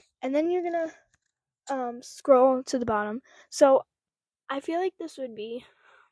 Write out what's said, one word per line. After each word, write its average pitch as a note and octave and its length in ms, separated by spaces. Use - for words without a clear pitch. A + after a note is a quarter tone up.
And C4 120
then D#4 160
you're F4+ 140
gonna, E4 280
um, B3 320
scroll C4 600
to - 160
the A#3+ 60
bottom. G#3+ 360
So C4+ 340
I C#4 100
feel E4 200
like F#4 180
this - 200
would B3+ 180
be A3+ 300